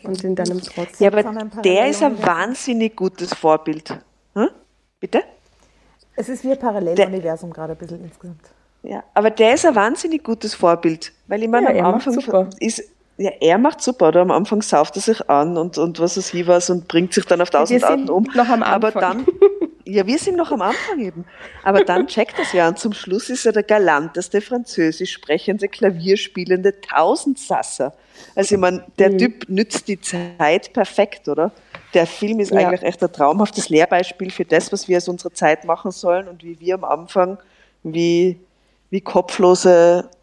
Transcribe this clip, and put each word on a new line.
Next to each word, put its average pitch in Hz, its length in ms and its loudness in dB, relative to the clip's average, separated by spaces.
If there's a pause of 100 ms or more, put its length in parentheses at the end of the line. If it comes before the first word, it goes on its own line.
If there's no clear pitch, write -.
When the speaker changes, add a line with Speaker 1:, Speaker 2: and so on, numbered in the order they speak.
Speaker 1:
und 190 200 -8
in 185 120 -4
deinem 180 260 -4
Trotz. - 380 -10
Speaker 2:
Ja, 202 80 6
aber 208 160 4
Speaker 3:
Sondern 220 260 -10 (140)
Speaker 2:
der 202 240 4
ist 294 140 -2
ein 277 140 2
Speaker 3:
Paralleluniversum. 214 100 -4
Speaker 2:
wahnsinnig 220 720 -2
gutes 185 380 -6
Vorbild. 156 640 -2 (360)
Hm? 226 140 0 (520)
Bitte? 196 220 -2 (920)
Speaker 3:
Es 226 140 -8
ist 247 160 -10
wie 262 80 0
ein 269 60 -2
Paralleluniversum 185 920 -2
gerade 160 200 -12
ein 160 60 -14
bisschen 170 260 -16
insgesamt. 165 360 -20 (420)
Speaker 2:
Ja, - 200 -10 (120)
aber 208 160 2
der 220 240 4
ist 330 120 2
ein 302 80 4
wahnsinnig 285 480 0
gutes 214 320 -6
Vorbild, 170 580 0 (140)
weil 208 160 -6
ich 226 60 -2
meine, 240 180 2
Speaker 1:
Ja, 254 40 4
Speaker 2:
am - 60 0
Speaker 1:
er - 60 2 (100)
macht's 240 160 -2
Speaker 2:
Anfang 254 160 -2
Speaker 1:
super. 190 260 0 (100)
Speaker 2:
ist, - 220 -4 (340)
ja, 196 140 -4 (100)
er 165 180 4
macht 277 240 0
super, - 260 2
oder? 165 120 6
Am 180 100 2
Anfang 208 320 0
sauft 156 340 0
er 196 60 -6
sich - 260 -2
an 151 280 2
und, 170 220 -4
und 165 220 -2
was 170 160 0
weiß 185 180 -6
ich 175 120 -4
was 180 240 4
und 180 160 -2
bringt 175 280 0
sich 185 100 0
dann 175 160 2
auf 180 80 0
Speaker 1:
Ja, - 60 -2
wir 147 60 4 (200)
Speaker 2:
tausend - 40 2
Arten - 220 2
Speaker 1:
sind - 40 -4
Speaker 2:
um. 180 120 2 (120)
Speaker 1:
noch 240 140 2
am 226 140 0
Speaker 2:
Aber 196 260 0
Speaker 1:
Anfang. 208 140 -2
Speaker 2:
dann, 202 240 -2 (580)
ja, 190 220 0
wir 254 120 0
sind 370 180 -4
noch 320 160 -2
am 240 100 -2
Anfang 269 380 -4
eben. 175 240 -8 (400)
Aber 196 180 4
dann 180 260 0
checkt - 300 -4
das 349 140 -4
ja 170 160 4
und 170 100 -2
zum 220 140 -4
Schluss - 380 -6
ist 247 160 -6
er 220 60 4
der 208 120 0
galanteste 175 760 2
französisch 190 720 -4
sprechende, 196 560 -4
klavierspielende 185 1120 -2
Tausendsasser. 165 1120 -2 (400)
Also 196 220 0
ich 190 40 -2
meine, 180 240 0 (140)
der 196 120 6
Speaker 1:
Mhm. 196 80 2
Speaker 2:
Typ - 300 -2
nützt 196 400 -2
die 196 120 -6
Zeit 175 720 -2
perfekt, - 560 -2
oder? 156 220 -2 (440)
Der 170 120 4
Film 214 340 -4
ist 196 120 -4
Speaker 1:
Ja. 196 60 4
Speaker 2:
eigentlich 180 240 2
echt - 200 -4
ein 175 100 0
traumhaftes 180 580 0
Lehrbeispiel 175 600 0
für - 140 -8
das, - 280 0
was 202 160 -6
wir 180 100 2
aus 175 100 -4
unserer 180 240 -8
Zeit 156 320 0
machen 170 260 -4
sollen 185 380 -2
und 170 160 -20
wie 170 160 -16
wir 180 140 -2
am 190 100 -8
Anfang 180 540 -2 (440)
wie, 170 560 0 (520)
wie 190 100 -4
kopflose, 180 1080 4 (140)